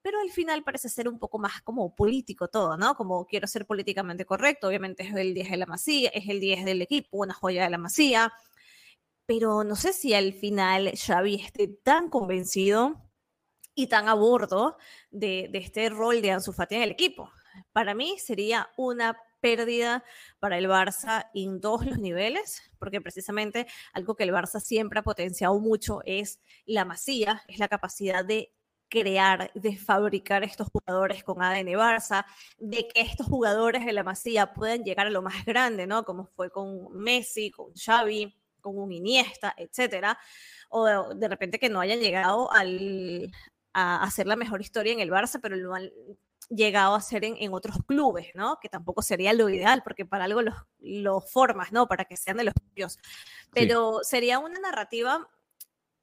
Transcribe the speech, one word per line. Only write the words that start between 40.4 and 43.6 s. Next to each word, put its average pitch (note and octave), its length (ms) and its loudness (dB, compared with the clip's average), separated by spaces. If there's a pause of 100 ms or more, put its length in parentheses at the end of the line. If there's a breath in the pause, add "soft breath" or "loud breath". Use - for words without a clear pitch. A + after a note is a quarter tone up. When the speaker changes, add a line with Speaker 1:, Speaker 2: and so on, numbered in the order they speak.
Speaker 1:
O G#3+ 440 2
de G3+ 140 -2
repente F#3+ 320 -4
que B3+ 100 2
no G3 100 0
hayan G#3 200 0
llegado G3 520 2
al, F#3 800 0 (420 loud breath)